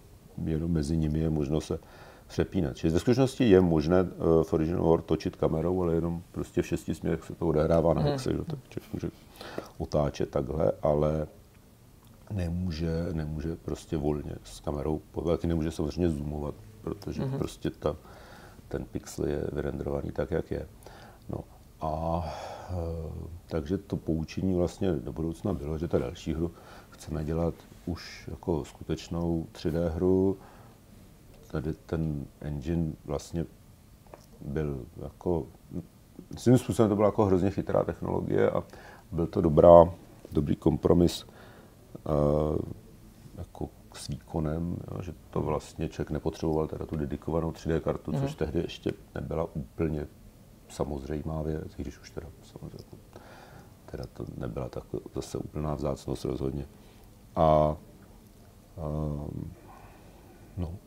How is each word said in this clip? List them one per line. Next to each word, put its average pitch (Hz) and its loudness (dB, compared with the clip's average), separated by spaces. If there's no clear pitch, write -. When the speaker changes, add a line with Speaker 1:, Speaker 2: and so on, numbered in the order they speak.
Speaker 1:
jenom 82 0
mezi 78 2
nimi 78 0
je 80 0
možno 76 0
se - -4
přepínat. 80 -2
Čili 82 2
ve 87 4
skutečnosti 127 4
je 92 12
možné, 82 4
eh, 82 4
v - -6
Original 85 2
War 82 6
točit 85 -2
kamerou, 85 0
ale 82 2
jenom 85 -2
prostě 87 -2
v - -14
šesti - -4
směrech 85 -4
se - -12
to - -4
odehrává 78 4
na 71 2
Speaker 2:
Mhm. 143 2
Speaker 1:
hexe, 131 -2
že? 78 -2
Tak 143 -8
člověk - -12
může - -6
otáčet 73 -2
takhle, 73 0
ale 76 2
nemůže, 85 -2
nemůže 78 -4
prostě - -6
volně 73 -2
s - -18
kamerou 73 -2
pohybovat, 80 0
taky 85 -2
nemůže 82 0
samozřejmě 85 -2
zoomovat, 73 -6
protože - -6
Speaker 2:
Mhm. 135 -4
Speaker 1:
prostě - -6
ta, - -4
ten - -6
pixel - -6
je 73 -2
vyrendrovaný 71 -4
tak, 73 -4
jak 82 -2
je. 71 -6
No - -6
a, 80 -2
eh, 82 -6
takže 82 -2
to - -6
poučení 85 -2
vlastně 90 0
do 65 -4
budoucna 82 -4
bylo, 73 -4
že 80 -4
ta 92 2
další 69 -4
hru 82 -2
chceme 76 -8
dělat 80 -2
už - -10
jako 80 -2
skutečnou 82 -4
tři - -4
D 85 0
hru. 92 2
Tady 78 -4
ten 78 -2
engine 76 -2
vlastně 73 -4
byl 71 -4
jako... 82 -2
Svým 123 6
způsobem 107 2
to 104 2
byla 104 6
jako 107 4
hrozně 95 4
chytrá - 0
technologie 92 0
a - 0
byl 82 0
to 98 -2
dobrá, 85 12
dobrý 76 2
kompromis, 85 4
eh, 76 2
jako - -12
s - -14
výkonem, 82 -4
jo, 101 -8
že 82 -12
to 80 -2
vlastně 76 -4
člověk - -6
nepotřeboval 78 -2
teda 76 -8
tu 82 -6
dedikovanou 78 -4
tři - -8
D 80 0
kartu, 76 -4
Speaker 2:
Mhm. 69 0
Speaker 1:
což 69 -4
tehdy 76 -2
ještě - -6
nebyla 78 -4
úplně 76 -4
samozřejmá 73 -6
věc, 78 -6
i - -8
když - -12
už - -20
teda - -12
samozřejmě - -18
teda 64 -12
to 60 -10
nebyla 62 -6
tak - -10
zase - -6
úplná 76 -6
vzácnost 67 -6
rozhodně. 67 -4
A, 78 6
ehm, 76 -6
no 85 -4